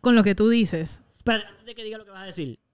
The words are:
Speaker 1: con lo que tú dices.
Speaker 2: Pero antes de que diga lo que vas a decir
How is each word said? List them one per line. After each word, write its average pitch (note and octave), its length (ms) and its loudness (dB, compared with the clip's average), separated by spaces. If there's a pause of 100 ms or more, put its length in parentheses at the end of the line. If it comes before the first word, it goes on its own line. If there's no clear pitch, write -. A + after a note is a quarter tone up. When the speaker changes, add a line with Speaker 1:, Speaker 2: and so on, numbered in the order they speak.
Speaker 1:
con A#3+ 140 4
lo G#3+ 80 6
que G3 120 4
tú G#3+ 140 4
dices. F3 520 -2 (220)
Speaker 2:
Pero A3 240 -2
antes - 180 -20
de A#3 100 -20
que A3+ 80 -18
diga G#3+ 140 -12
lo G#3+ 80 -20
que G3+ 60 -20
vas F#3+ 120 -18
a - 20 -16
decir D#3 340 -10 (140)